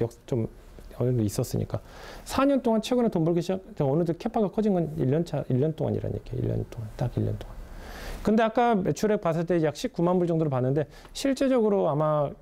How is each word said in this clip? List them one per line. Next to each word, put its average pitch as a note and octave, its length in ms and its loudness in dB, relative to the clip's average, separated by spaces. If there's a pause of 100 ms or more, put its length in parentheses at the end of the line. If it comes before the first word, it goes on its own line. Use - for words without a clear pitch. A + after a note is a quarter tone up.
역-, - 260 -4
좀 A#2 200 -2 (500)
어느 B2 120 2
정도 B2 140 2
있었으니까. G#2+ 580 -2 (420)
사 - 220 0
년 C#4 160 4
동안 A3+ 200 2
최근에 A#3+ 280 2
돈 D#3+ 160 0
벌기 E3+ 160 2
시작, F#3+ 180 -2 (200)
어느덧 D#3+ 380 2
캐파가 A3 320 -2
커진 G#3+ 240 0
건 D#3+ 240 0
일 C3+ 120 2
년 E3 160 2
차, - 240 -4
일 B2+ 100 2
년 D#3 160 2
동안이라는 G#2 400 -2
얘기예요. B2 260 -6
일 A2+ 60 0
년 A2+ 220 -2
동안, A2+ 260 -10
딱 B2+ 220 -4
일 G#2+ 80 0
년 G#2 120 -2
동안. - 160 -12 (680)
근데 A3 180 4
아까 A#3 340 4
매출액 G3+ 460 0
봤을 E3+ 240 0
때 F3 160 2
약 D3+ 140 2
십구만 F3+ 420 0
불 F3 80 4
정도를 D#3+ 240 2
봤는데, C3+ 380 0 (260)
실제적으로 A#3+ 760 2
아마 D3+ 420 2 (100)